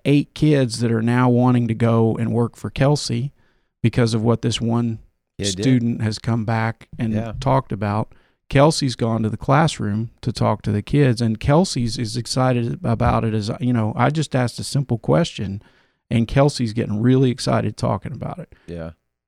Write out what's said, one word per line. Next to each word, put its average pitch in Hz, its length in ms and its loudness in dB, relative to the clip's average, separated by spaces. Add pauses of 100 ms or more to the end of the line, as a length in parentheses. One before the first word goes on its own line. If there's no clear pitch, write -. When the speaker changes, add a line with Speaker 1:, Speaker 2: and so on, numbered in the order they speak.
Speaker 1:
eight 143 280 2
kids 135 460 2
that 117 100 0
are 113 120 0
now 123 260 2
wanting 123 400 4
to 113 60 -2
go 113 420 2
and 113 160 -2
work 113 240 -2
for 110 140 -10
Kelsey 135 640 0 (500)
because 117 320 2
of 110 80 0
what 113 200 2
this 120 180 -2
one 117 400 -2 (360)
Speaker 2:
Yeah, 101 120 -4
it 95 80 -2
did. 98 80 -4
Speaker 1:
student 117 380 2
has 110 160 -2
come 117 280 -2
back 113 420 -4 (100)
and 113 140 -2
Speaker 2:
Yeah. 110 280 -4
Speaker 1:
talked 131 320 0
about. 104 420 -4 (340)
Kelsey's 139 480 2
gone 113 260 -2
to 110 60 -2
the 107 80 -4
classroom 117 720 -2 (120)
to 117 100 -2
talk 110 300 -2
to 107 100 -2
the 104 100 0
kids, 131 380 2
and 110 180 0
Kelsey's 139 600 0
as 113 180 -6
excited 123 680 -2
about 117 420 0
it 110 100 -2
as, 107 160 -2 (100)
you 123 140 0
know, 110 200 0
I 123 140 4
just 151 260 -2
asked 123 240 -2
a 107 60 -8
simple 135 340 -2
question, 123 600 -2 (500)
and 117 160 2
Kelsey's 135 460 2
getting 107 300 -4
really 127 280 4
excited 113 460 -2
talking - 360 -4
about - 260 -10
it. - 160 -18 (120)
Speaker 2:
Yeah. 82 260 -12 (360)